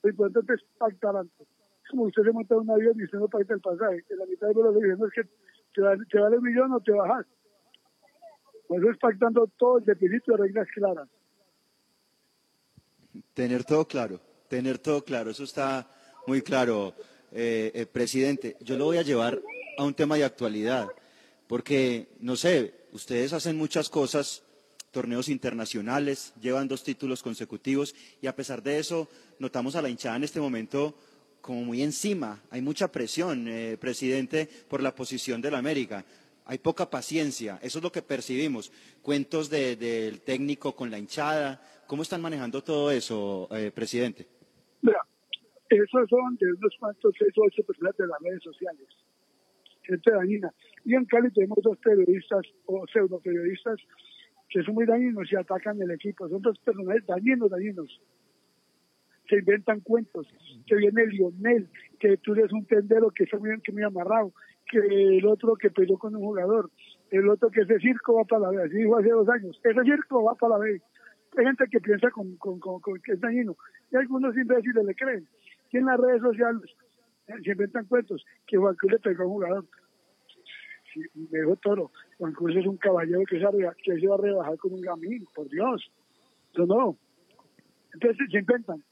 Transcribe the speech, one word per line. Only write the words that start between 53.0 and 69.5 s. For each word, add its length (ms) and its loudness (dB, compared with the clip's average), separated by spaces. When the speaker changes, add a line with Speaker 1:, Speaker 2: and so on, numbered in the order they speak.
Speaker 1:
periodistas 580 -4
que 140 0
son 120 -4
muy 100 2
dañinos 460 0
y 60 2
atacan 440 -4
el 100 -4
equipo. 360 -8
Son 140 -6
dos 180 0
personajes 460 0
dañinos, 440 2
dañinos. 520 -6
Se 80 4
inventan 420 2
cuentos, 480 -2
que 80 4
viene 320 4
Lionel, 600 0
que 200 4
tú 160 -2
eres 180 4
un 140 -4
tendero 460 4
que 120 0
está 140 -2
muy, 240 -4
que 100 -10
muy 120 -4
amarrado, 500 0
que 100 4
el 100 4
otro 280 4
que 140 2
peleó 280 4
con 180 -8
un 60 -6
jugador, 500 0
el 180 4
otro 200 4
que 120 4
ese 180 4
circo 360 2
va 100 4
para 180 2
la 60 0
B, 140 0
así 140 -4
dijo 200 6
hace 120 6
dos 200 6
años, 340 0